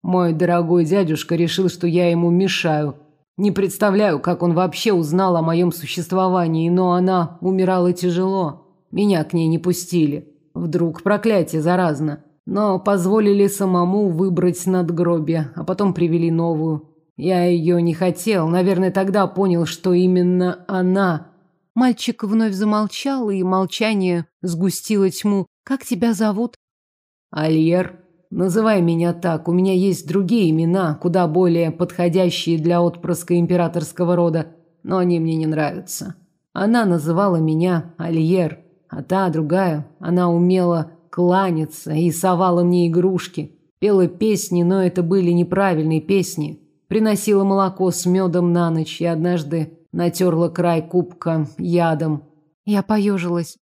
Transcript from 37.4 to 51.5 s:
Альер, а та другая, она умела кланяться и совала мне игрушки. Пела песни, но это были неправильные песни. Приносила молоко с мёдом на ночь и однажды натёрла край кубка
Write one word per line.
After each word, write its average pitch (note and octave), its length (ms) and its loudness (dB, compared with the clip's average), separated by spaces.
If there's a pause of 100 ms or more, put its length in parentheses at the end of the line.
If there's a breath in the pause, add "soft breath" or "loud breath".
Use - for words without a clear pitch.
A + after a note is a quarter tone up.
Альер, E3 640 0 (300)
а C#3+ 140 -10
та F#3 260 -2
другая, D#3+ 580 -2 (120)
она F3 300 0
умела F3 640 2 (180)
кланяться F3 840 0
и E3 180 2
совала F3 520 2
мне F3 240 2
игрушки. F3 680 -2 (220)
Пела F#3+ 280 2
песни, F#3 560 -2
но F#3+ 200 2
это F3+ 200 0
были F3 280 2
неправильные F3 720 0
песни. D#3 600 -4 (260)
Приносила G#3 560 0
молоко F#3+ 480 0
с - 140 -6
мёдом F3+ 480 2
на E3+ 160 2
ночь D#3+ 320 -4
и E3+ 40 -2
однажды E3 720 -2 (120)
натёрла E3+ 580 0
край E3+ 320 0
кубка E3+ 640 -2 (100)